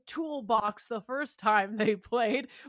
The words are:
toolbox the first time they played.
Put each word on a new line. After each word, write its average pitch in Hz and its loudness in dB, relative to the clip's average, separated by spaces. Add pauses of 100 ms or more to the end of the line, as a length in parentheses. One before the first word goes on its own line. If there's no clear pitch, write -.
toolbox 233 -2
the 220 -6
first 277 -8
time 214 2
they 214 2
played. 233 0 (220)